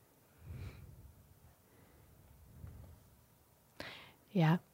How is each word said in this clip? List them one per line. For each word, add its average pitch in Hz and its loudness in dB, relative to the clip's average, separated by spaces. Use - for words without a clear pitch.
Ja, 170 12